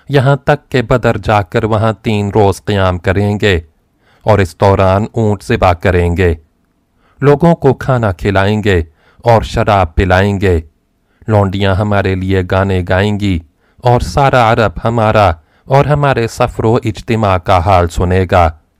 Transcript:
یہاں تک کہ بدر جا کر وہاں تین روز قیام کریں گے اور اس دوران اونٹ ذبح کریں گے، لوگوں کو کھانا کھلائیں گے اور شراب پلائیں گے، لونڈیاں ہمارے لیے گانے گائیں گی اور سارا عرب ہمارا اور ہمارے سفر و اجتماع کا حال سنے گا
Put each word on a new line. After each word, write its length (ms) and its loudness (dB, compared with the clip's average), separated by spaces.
یہاں 280 2
تک 340 -4
کہ 120 -2
بدر 360 -2
جا 240 0
کر 220 -4
وہاں 280 0
تین 320 -2
روز 300 0
قیام 340 0
کریں 440 -2
گے 180 2
اور 160 2
اس 220 -2
دوران 520 2
اونٹ 300 -2
ذبح 300 0
کریں 440 0
گے، 180 0
لوگوں 340 2
کو 200 0
کھانا 380 -2
کھلائیں 520 -2
گے 180 0
اور 260 2
شراب 520 0
پلائیں 460 0
گے، 200 0
لونڈیاں 480 0
ہمارے 400 0
لیے 360 -2
گانے 380 0
گائیں 320 -2
گی 180 -2
اور 240 0
سارا 520 0
عرب 180 0
ہمارا 460 2
اور 200 0
ہمارے 440 -2
سفر 360 -4
و 200 2
اجتماع 540 -2
کا 200 0
حال 300 2
سنے 420 -2
گا 200 2